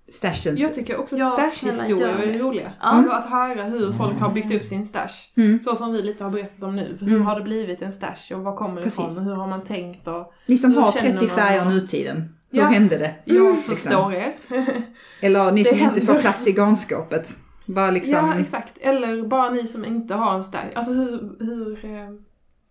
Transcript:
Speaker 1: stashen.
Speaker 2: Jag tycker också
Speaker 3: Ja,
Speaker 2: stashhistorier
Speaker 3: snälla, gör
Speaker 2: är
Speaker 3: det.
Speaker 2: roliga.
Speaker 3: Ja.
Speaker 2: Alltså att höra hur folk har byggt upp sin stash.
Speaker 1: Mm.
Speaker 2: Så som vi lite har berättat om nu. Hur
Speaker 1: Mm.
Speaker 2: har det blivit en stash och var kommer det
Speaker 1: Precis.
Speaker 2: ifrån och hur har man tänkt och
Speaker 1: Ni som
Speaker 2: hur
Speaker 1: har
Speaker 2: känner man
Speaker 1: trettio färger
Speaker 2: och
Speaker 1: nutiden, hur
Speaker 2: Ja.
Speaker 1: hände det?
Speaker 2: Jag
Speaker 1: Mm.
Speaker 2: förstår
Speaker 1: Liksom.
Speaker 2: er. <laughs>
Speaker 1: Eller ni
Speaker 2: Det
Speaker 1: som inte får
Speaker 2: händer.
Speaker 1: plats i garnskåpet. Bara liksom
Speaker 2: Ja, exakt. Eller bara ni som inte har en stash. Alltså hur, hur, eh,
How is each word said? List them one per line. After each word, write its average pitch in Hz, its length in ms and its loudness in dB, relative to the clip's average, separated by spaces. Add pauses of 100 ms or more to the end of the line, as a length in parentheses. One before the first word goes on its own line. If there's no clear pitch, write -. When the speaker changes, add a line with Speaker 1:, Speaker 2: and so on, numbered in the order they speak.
(120)
Speaker 1:
stashen. 160 460 -2
Speaker 2:
Jag 302 160 0
tycker 240 240 -8
också 277 200 -6
Speaker 3:
Ja, 262 120 2
Speaker 2:
stashhistorier 233 680 0
Speaker 3:
snälla, 175 40 2
gör 190 260 0
Speaker 2:
är 220 60 -2
Speaker 3:
det. 226 60 -2
Speaker 2:
roliga. 247 400 -4
Speaker 3:
Ja. - 80 -4
Speaker 2:
Alltså 247 240 6
att 240 180 -2
höra 247 340 -2
hur 208 300 -2
folk - 260 -2
har 208 140 0
byggt 214 200 -2
upp 202 120 -2
sin 196 200 -6
stash. - 240 -8 (280)
Speaker 1:
Mm. 226 260 4
Speaker 2:
Så 233 120 -2
som 226 180 -4
vi 214 80 -2
lite 208 220 -6
har 196 80 -6
berättat 196 320 -8
om 190 120 -6
nu. 185 260 -8
Hur 196 60 -4
Speaker 1:
Mm. 214 140 4
Speaker 2:
har 208 140 0
det 202 80 -6
blivit 208 380 -6
en 196 120 -10
stash - 400 -12
och 190 60 -8
var 196 160 -6
kommer 190 200 -6
det 175 60 -8
Speaker 1:
Precis. 208 180 -4
Speaker 2:
ifrån 170 180 -6
och 190 60 -6
hur 196 120 -4
har 190 120 -6
man 190 160 -8
tänkt 180 440 -10
och 170 260 -10 (120)
Speaker 1:
Ni 254 120 4
som 254 140 6
Speaker 2:
hur 277 100 6
Speaker 1:
har 202 100 6
Speaker 2:
känner 247 180 2
man 190 100 2
Speaker 1:
trettio - 160 0
färger 196 260 4
Speaker 2:
och 180 120 2
Speaker 1:
nutiden, 156 600 -2 (160)
hur 262 80 2
Speaker 2:
Ja. 294 60 6
Speaker 1:
hände 208 320 6
det? 151 180 -4 (100)
Speaker 2:
Jag 349 200 4
Speaker 1:
Mm. 339 160 4
Speaker 2:
förstår 196 500 0
Speaker 1:
Liksom. - 20 -4
Speaker 2:
er. 226 200 -4 (600)
<laughs> - 260 -20
Speaker 1:
Eller 196 300 4
ni 208 120 6
Speaker 2:
Det 240 60 6
Speaker 1:
som - 100 6
inte 214 220 4
får 226 40 0
Speaker 2:
händer. 285 160 6
Speaker 1:
plats 214 260 0
i 196 40 6
garnskåpet. 196 840 0 (280)
Bara 190 260 0
liksom 185 220 0
Speaker 2:
Ja, 311 260 2
exakt. - 380 -6
Eller 233 500 -2
bara 247 220 2
ni 240 180 -4
som 220 180 -10
inte 226 300 -6
har 208 200 0
en 190 80 -4
stash. - 320 -8
Alltså 240 180 -4
hur, 240 460 -4
hur, 226 460 -8
eh, 208 240 -14 (600)